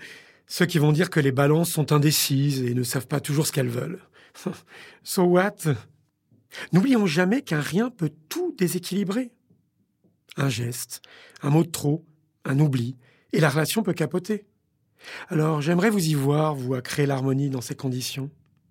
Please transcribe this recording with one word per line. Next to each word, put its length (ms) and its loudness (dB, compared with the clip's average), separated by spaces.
ceux 180 -2
qui 140 2
vont 140 4
dire 180 2
que 100 0
les 120 2
balances 380 2
sont 220 -2
indécises 720 2
et 100 -2
ne 100 0
savent 260 -4
pas 120 -2
toujours 260 -2
ce 60 -4
qu'elles 160 0
veulent. 320 -6
<laughs> 60 -6
So 200 0
what ? 340 4
N'oublions 340 4
jamais 360 2
qu'un 180 -2
rien 300 0
peut 220 -4
tout 280 -4
déséquilibrer. 760 -2
Un 120 0
geste, 540 -6
un 80 0
mot 140 4
de 60 -6
trop, 360 -2
un 140 0
oubli, 380 0
et 80 2
la 100 4
relation 320 0
peut 100 0
capoter. 540 -4
Alors 320 0
j'aimerais 300 2
vous 180 2
y 60 2
voir, 400 2
vous, 200 -4
à 60 -4
créer 260 -2
l'harmonie 440 0
dans 100 -4
ces 140 -10
conditions. 560 -6